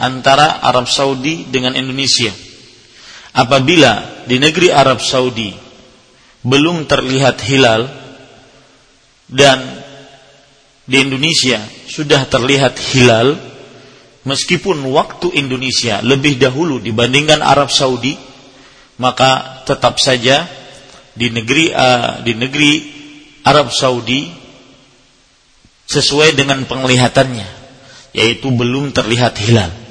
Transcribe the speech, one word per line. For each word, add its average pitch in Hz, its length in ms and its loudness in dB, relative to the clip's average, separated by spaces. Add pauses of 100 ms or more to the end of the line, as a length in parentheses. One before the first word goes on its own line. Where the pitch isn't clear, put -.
antara 131 640 2
Arab 123 240 0
Saudi 139 560 -2
dengan 127 320 -4
Indonesia. 131 560 -2 (1040)
Apabila 131 880 2
di 127 160 -2
negeri 165 320 2
Arab 135 320 2
Saudi 113 480 -2 (880)
belum 147 480 0
terlihat 131 560 0
hilal 120 400 2 (1400)
dan 131 320 4 (1300)
di 127 160 0
Indonesia 131 560 -2 (240)
sudah 147 400 0
terlihat 131 560 0 (160)
hilal, 123 400 4 (880)
meskipun 143 640 -4
waktu 175 480 -2
Indonesia 127 640 -2
lebih 135 400 0
dahulu 135 400 0
dibandingkan 127 640 0
Arab 139 240 4
Saudi, 131 480 -2 (800)
maka 131 720 0
tetap 127 320 0
saja 131 480 2 (640)
di 120 160 -4
negeri, 120 400 -2
eh, 123 560 0
di 117 80 -2
negeri 139 400 0 (720)
Arab 135 300 2
Saudi 127 560 -2 (1600)
sesuai 147 480 2
dengan 135 320 -2
penglihatannya, 127 800 0 (640)
yaitu 117 400 -2
belum 123 400 -2
terlihat 117 480 -2
hilal. 101 320 2 (180)